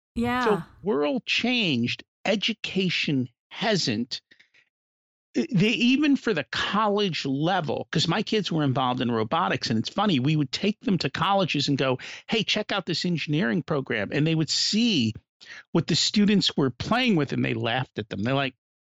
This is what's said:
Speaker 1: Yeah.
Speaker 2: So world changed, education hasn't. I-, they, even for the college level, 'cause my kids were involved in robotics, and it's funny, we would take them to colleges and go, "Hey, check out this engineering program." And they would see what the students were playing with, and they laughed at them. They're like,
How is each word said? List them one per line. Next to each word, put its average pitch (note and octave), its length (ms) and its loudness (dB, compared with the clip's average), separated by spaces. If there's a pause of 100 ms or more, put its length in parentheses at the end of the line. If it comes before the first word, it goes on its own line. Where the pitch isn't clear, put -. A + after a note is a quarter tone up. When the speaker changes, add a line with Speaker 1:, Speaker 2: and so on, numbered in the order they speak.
(140)
Speaker 1:
Yeah. A#3+ 300 -2
Speaker 2:
So G3+ 180 2 (200)
world C4+ 440 -2
changed, E3+ 800 0 (200)
education F#3 1040 -2 (220)
hasn't. B2+ 680 -2 (1160)
I-, A#3+ 160 0
they, G#3 180 4
even C4 460 4
for - 160 0
the D3 120 -2
college G3+ 840 0
level, D3 640 0
'cause - 160 0
my F#3 160 0
kids G#3+ 300 -2
were D#3 100 2
involved C3 380 0
in A#2+ 100 0
robotics, D3+ 580 0
and A2+ 100 0
it's - 100 -2
funny, F#3+ 320 0
we D3+ 160 2
would D3 160 0
take - 280 -2
them F#3+ 180 0
to D3+ 120 -4
colleges F#3 580 2
and C#3 80 2
go, C3 220 2 (300)
"Hey, A3+ 160 0
check - 280 -2
out G3 140 -2
this - 180 -4
engineering F3 580 0
program." B2+ 500 -2
And D3 140 2
they D#3+ 80 2
would D#3 160 0
see G3+ 640 0 (600)
what E3 140 0
the E3+ 80 0
students G3+ 640 2
were C3+ 140 2
playing A#3 440 0
with, C#3+ 180 0
and B2+ 120 0
they C3 100 0
laughed A#2 440 -4
at A2 100 -6
them. G2 140 -6
They're B2+ 120 0
like, C3+ 200 -2 (280)